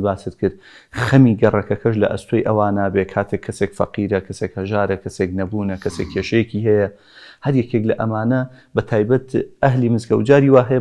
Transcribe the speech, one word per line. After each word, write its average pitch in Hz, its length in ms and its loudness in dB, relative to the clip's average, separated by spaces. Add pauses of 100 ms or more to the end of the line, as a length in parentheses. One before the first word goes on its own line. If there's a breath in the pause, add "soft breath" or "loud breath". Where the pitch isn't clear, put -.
باست 95 340 -4
کرد، 95 140 0 (500 soft breath)
خەمی 127 360 6
گەڕەکەکەش 107 600 0
لە 101 100 2
ئەستۆی - 360 -2
ئەوانە 104 360 0 (100)
بێ، 95 180 2
کاتێک 101 340 -4
کەسێک 101 320 -4
فەقیرە، 101 480 -2
کەسێک 95 320 -8
هەژارە، 98 460 -2
کەسێک 92 340 -4
نەبوونە، 98 440 -4
کەسێک - 320 -6
کێشەیەکی 107 520 -2
هەیە. 104 220 2 (560 loud breath)
هەر 139 160 0
یەکێک 113 300 -2
لە 107 100 0
ئەمانە 113 400 -2 (340 soft breath)
بە - 160 0
تایبەت 117 380 0 (340)
ئەهلی 127 320 2
مزگەوت. 110 340 0
جاری 139 260 6
وا 127 140 8
هەیە 127 120 2